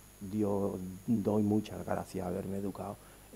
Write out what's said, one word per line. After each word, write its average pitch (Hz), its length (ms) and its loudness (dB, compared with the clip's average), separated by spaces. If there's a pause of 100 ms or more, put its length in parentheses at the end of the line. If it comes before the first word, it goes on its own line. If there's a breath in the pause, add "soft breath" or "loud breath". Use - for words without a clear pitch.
(320)
yo 101 460 2 (300)
doy 107 340 4
muchas 104 420 2
gracias 92 400 -2
a 90 60 -2
haberme 95 280 -4
educado 98 400 -6 (380 loud breath)